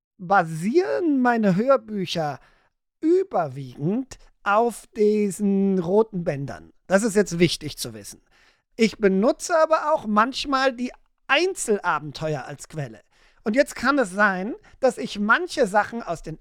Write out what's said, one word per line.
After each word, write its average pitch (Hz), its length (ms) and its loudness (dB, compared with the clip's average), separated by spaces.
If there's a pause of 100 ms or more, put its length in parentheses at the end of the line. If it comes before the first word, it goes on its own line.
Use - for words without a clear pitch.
(180)
basieren 226 1040 0
meine 226 340 2
Hörbücher 208 840 -2 (600)
überwiegend 185 1200 -2 (240)
auf 220 460 0 (100)
diesen 202 800 2
roten 185 460 0
Bändern. 135 500 -8 (140)
Das 196 160 2
ist 208 120 -2
jetzt 196 220 2
wichtig 156 400 0
zu 120 160 -10
wissen. - 300 -18 (520)
Ich 226 220 2
benutze 214 580 2
aber 320 380 2
auch 311 140 -2
manchmal 262 640 0
die 240 180 -8 (360)
Einzelabenteuer 165 1200 -2
als - 240 -14
Quelle. 131 320 -12 (440)
Und 214 100 -2
jetzt 277 180 2
kann 269 240 -2
es 220 140 0
sein, 196 420 0 (280)
dass 254 160 2
ich 233 200 -8
manche 254 480 0
Sachen 208 380 0
aus 165 180 -8
den 156 200 -12